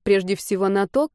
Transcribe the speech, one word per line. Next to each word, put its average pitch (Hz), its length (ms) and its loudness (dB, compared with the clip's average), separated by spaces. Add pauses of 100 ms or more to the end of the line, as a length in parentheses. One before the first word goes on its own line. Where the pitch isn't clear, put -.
прежде 196 320 0
всего 196 320 -2
на 196 180 0
то, 294 300 0